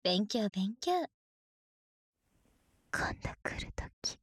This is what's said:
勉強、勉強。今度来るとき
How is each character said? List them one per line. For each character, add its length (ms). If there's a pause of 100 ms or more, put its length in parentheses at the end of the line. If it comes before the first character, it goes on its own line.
勉 240
強、 240
勉 280
強。 300 (1900)
今 200 (100)
度 60 (120)
来 240
る 60
と 140 (160)
き 220